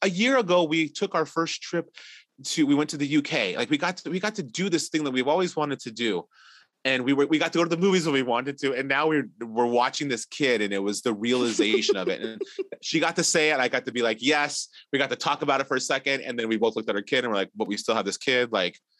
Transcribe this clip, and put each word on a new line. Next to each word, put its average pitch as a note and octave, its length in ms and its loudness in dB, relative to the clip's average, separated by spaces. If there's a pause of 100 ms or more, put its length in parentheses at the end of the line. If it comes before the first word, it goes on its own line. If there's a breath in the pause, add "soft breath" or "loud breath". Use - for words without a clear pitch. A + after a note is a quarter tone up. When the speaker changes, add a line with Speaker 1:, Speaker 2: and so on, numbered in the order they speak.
Speaker 1:
a G3 80 2
year A#3 280 2
ago, F3+ 260 4
we D#3 260 0
took G3 240 -4
our D#3+ 140 0
first - 340 -4
trip E3+ 280 -4 (560 loud breath)
to, D#3 200 2
we C#3+ 100 4
went D3+ 160 2
to D#3 60 -8
the C#3+ 100 -2
U D3 140 2
K. A#2 340 0
Like, A#2 140 -2
we D3 80 2
got F3 200 -2
to, - 120 -10
we F3+ 100 -2
got G#3+ 160 -4
to F#3+ 80 -6
do E3 260 -4
this D#3+ 200 0
thing D#3 140 -2
that C#3 80 -2
we've B2+ 160 0
always D#3+ 280 2
wanted D3 260 -2
to B2 100 -10
do. G#2+ 360 -2 (580 loud breath)
And C3 200 0
we C#3 80 4
were, C#3 140 4
we D#3 120 2
got E3 140 0
to E3+ 60 2
go E3+ 40 4
to E3+ 60 0
the E3 80 0
movies F#3 280 4
when D3+ 80 0
we C3+ 100 2
wanted B2+ 340 -2
to. C3 160 -2
And C3+ 160 -4
now C#3+ 180 2
we're, C#3+ 220 0 (100)
we're A2+ 260 0
watching B2 440 2
this A#2 160 -4
kid, B2 360 2
and G2+ 120 0
it G2 100 -2
was G#2 180 -2
the A#2+ 120 0
realization A2+ 840 2
of - 140 -2
it. - 120 -4
And - 200 -8 (200)
Speaker 2:
<laughs> - 220 -12
Speaker 1:
she - 160 0
got E3+ 160 0
to E3+ 80 0
say D#3 280 2
it. C#3 100 0
I B2 80 2
got B2+ 160 -2
to A#2+ 80 -8
be A#2+ 80 -2
like, A2 180 2
"Yes." C#3+ 480 0 (240 loud breath)
We C3+ 80 0
got C3+ 100 0
to B2 60 -4
talk D3 280 -2
about C#3 180 2
it C3+ 60 -6
for C3 100 0
a - 20 -2
second. C3+ 440 -2
And A#2+ 140 -8
then A2+ 120 -2
we A2+ 80 2
both A2 180 0
looked A2+ 140 -4
at G2+ 80 -2
our G#2 40 -4
kid B2+ 220 -2
and A#2+ 80 -2
we're G2+ 80 0
like, F#2+ 160 -2
"But G#2 140 -4
we G#2 80 -4
still A2+ 180 -2
have A2 80 0
this F#2+ 140 -4
kid." B2 340 0
Like, F#2 260 -2 (220)